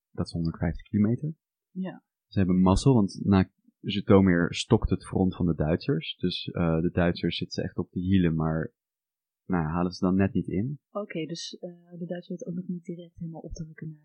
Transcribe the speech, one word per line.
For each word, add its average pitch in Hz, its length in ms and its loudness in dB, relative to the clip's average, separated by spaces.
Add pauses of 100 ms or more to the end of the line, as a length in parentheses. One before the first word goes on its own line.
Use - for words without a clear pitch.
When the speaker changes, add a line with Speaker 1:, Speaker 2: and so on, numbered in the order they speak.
(120)
Speaker 1:
dat 87 140 -4
is - 60 -16
honderdvijftig 85 560 -4
kilometer. 120 460 0 (380)
Speaker 2:
Ja. 185 320 -8 (240)
Speaker 1:
Ze - 100 -4
hebben 92 240 4
mazzel, 95 320 6
want 104 300 2
na 95 260 4 (320)
Żytomir 98 720 4
stokt - 360 2
het - 160 -2
front 92 300 0
van 92 100 0
de 82 100 2
Duitsers. 80 600 -2
Dus, - 300 -6
eh, 82 340 0
de 87 100 0
Duitsers 87 460 0
zitten - 260 -6
echt - 140 -8
op - 140 -4
de - 80 -6
hielen, 90 360 4
maar, 80 360 -2 (760)
nou 87 180 0
ja, 78 60 -4
halen 87 220 -2
ze 95 140 -4
dan 92 100 2
net 98 180 2
niet 90 140 -2
in. 120 320 -4 (120)
Speaker 2:
Oké, 202 340 -8
dus, 165 340 -12
eh, 185 100 -12 (300)
de 175 60 -8
Duitsers 175 220 -10
weten 180 200 -10
ook 170 80 -6
nog 185 120 -8
niet 175 180 -8
direct 170 320 -12
helemaal 165 240 -12
oprukken 156 640 -14